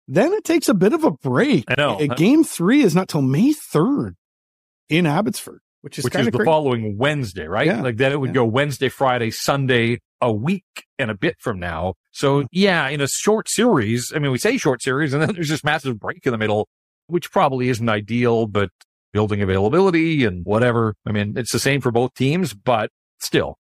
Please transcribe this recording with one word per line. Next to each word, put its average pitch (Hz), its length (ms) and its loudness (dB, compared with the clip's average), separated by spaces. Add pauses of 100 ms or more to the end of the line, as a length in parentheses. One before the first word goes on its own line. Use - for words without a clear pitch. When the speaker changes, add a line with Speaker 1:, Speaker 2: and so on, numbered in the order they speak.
Speaker 1:
Then 214 260 2
it 427 100 -2
takes 330 260 0
a 269 40 2
bit 196 200 4
of 320 100 -2
a 269 80 2
break. 151 560 0
Speaker 2:
I 123 100 0
know. 139 220 0
Speaker 1:
Uh, 147 160 0
game 254 280 4
three 233 380 2
is 175 140 4
not 185 120 2
till 151 140 -2
May 151 320 2
third 160 640 -2 (720)
in 170 160 2
Abbotsford, 196 560 -2 (200)
which - 180 -16
is 123 60 -2
Speaker 2:
Which - 80 -2
is - 40 -2
Speaker 1:
kinda 120 140 2
Speaker 2:
the 123 80 -2
Speaker 1:
crazy. 208 80 0
Speaker 2:
following 123 500 0
Wednesday, 117 500 -2
right? 110 200 0
Speaker 1:
Yeah. 190 140 0
Speaker 2:
Like, 123 160 -4
then 135 140 2
it 147 80 -2
would 131 120 -2
Speaker 1:
Yeah. - 40 -4
Speaker 2:
go 117 100 4
Wednesday, 131 440 0
Friday, 123 420 0
Sunday, 123 680 0 (200)
a 120 140 0
week 151 520 -6 (140)
and 120 100 -2
a 107 60 -6
bit 135 240 -4
from 101 200 -6
now. 87 340 -6 (180)
So, 139 400 0
yeah, 175 380 0
in 147 100 -6
a 139 80 0
short 208 420 -2
series, 123 640 0
I 156 60 -4
mean, 143 120 0
we 127 60 0
say 233 200 0
short 131 240 0
series, 135 320 -2
and 151 100 0
then 147 80 0
<laughs> - 40 -8
there's 165 140 -4
this 156 140 -4
massive 143 360 -2
break 127 260 -10
in 131 60 2
the 117 60 -4
middle, 104 300 0 (400)
which 170 240 -6
probably 131 380 0
isn't 117 180 -2
ideal, 113 600 0
but 101 220 0 (440)
building 101 280 0
availability 156 840 2
and 90 200 -4
whatever. 113 500 2 (100)
I 117 60 -4
mean, 104 260 -2
it's 120 140 -6
the 117 80 -2
same 139 220 2
for 127 100 0
both 120 240 0
teams, 147 380 -2
but 110 360 0 (300)
still, 85 480 -2